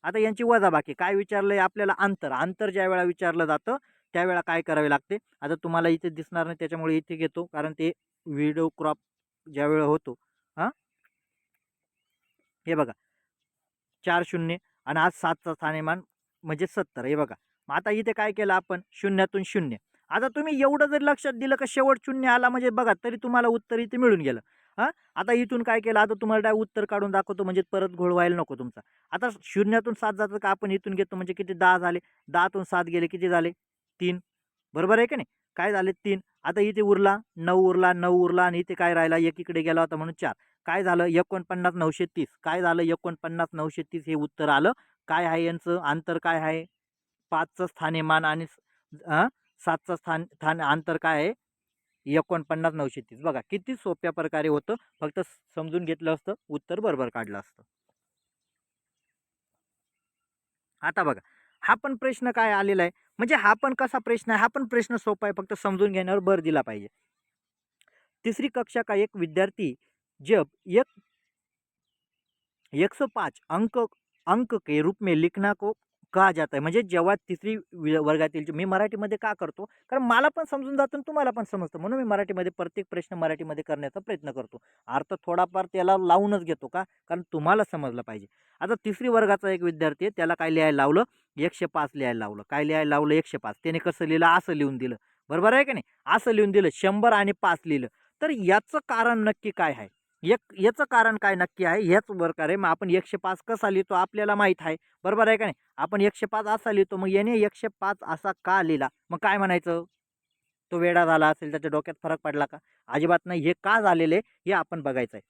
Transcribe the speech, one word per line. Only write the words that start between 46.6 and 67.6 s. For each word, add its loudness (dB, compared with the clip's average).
पाचचं -4
स्थानिमान 0
आणि -2
स-, -20
अं, 2
सातचं -2
स्थान, -6
स्थान -4
अंतर 0
काय 0
आहे? -2
एकोणपन्नास -2
नऊशे -6
तीस. -20
बघा, -4
किती -8
सोप्या -6
प्रकारे -4
होतं, -2
फक्त -8
समजून -6
घेतलं -4
असतं, -8
उत्तर -8
बरोबर -2
काढलं -10
असतं. -20
आता 0
बघा, -2
हा 4
पण -8
प्रश्न -4
काय 2
आलेला 2
आहे, 0
म्हणजे 2
हा 4
पण 0
कसा -2
प्रश्न -4
आहे? 2
हा 4
पण -2
प्रश्न -2
सोपा -2
आहे, -2
फक्त -8
समजून 0
घेण्यावर 0
भर 2
दिला 2
पाहिजे. -8